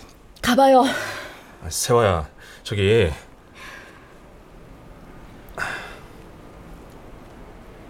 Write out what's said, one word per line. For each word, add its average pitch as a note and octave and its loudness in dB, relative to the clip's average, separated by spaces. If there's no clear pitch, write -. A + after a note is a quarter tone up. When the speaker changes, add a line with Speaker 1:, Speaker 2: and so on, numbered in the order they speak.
Speaker 1:
가봐요. C4 6
Speaker 2:
아, E2+ -12
세화야, F#2+ 0
저기. G2+ 2